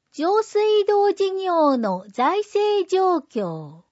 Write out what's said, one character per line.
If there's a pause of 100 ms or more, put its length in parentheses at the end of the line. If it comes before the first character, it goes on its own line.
(120)
上
水
道
事
業
の
財
政
状
況。